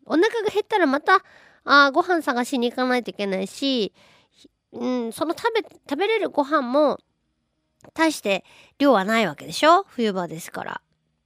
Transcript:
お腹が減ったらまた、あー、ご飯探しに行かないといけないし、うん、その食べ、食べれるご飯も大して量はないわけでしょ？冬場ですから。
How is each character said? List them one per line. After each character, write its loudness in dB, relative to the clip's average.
お -4
腹 4
が -2
減 -2
っ -20
た -2
ら 4
ま 0
た、 2
あ 6
ー、 -2
ご 2
飯 0
探 -2
し -4
に 0
行 -12
か -2
な 0
い -2
と -10
い -10
け -4
な -2
い -4
し、 -4
う -8
ん、 -4
そ -6
の -4
食 -2
べ、 -2
食 -10
べ 0
れ 0
る -4
ご -2
飯 0
も 0
大 2
し -12
て -2
量 6
は 4
な 0
い 2
わ -6
け -16
で -14
し -8
ょ？ 6
冬 -2
場 -4
で -12
す -16
か -10
ら。 -12